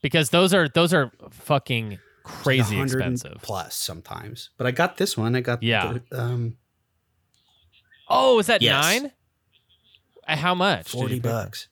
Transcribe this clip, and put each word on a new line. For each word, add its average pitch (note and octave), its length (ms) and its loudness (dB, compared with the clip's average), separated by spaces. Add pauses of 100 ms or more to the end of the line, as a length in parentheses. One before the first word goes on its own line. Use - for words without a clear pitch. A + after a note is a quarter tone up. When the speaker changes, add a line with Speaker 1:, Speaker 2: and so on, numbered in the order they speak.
Speaker 1:
Because D3+ 260 2
those F3 240 4
are, F3 160 4
those E3+ 240 2
are D3 180 2 (200)
fucking A2+ 680 -2 (280)
crazy B2 480 0
Speaker 2:
a G2 40 0
hundred C3 220 0
Speaker 1:
expensive. - 420 -4
Speaker 2:
plus G2 340 -8
sometimes. - 800 -12
But B2 100 -4
I B2+ 40 2
got E3 260 -2
this - 180 -2
one. A2+ 220 0
I B2+ 60 -2
got A#2+ 200 -4
Speaker 1:
Yeah. G2+ 360 0 (100)
Speaker 2:
the, C3 140 -8
um, A#2+ 340 -4 (1500)
Speaker 1:
Oh, C4 300 4
is G#3 80 2
that D#3 160 4
Speaker 2:
Yes. C3+ 200 4
Speaker 1:
nine? A#3 300 0 (1120)
Uh, D#3 100 -2
how F3 180 0
much F3+ 320 0
did - 60 -14
Speaker 2:
Forty B2+ 240 -2
Speaker 1:
you B2 40 -4
pay? A#2 80 -2
Speaker 2:
bucks. G#2+ 440 -6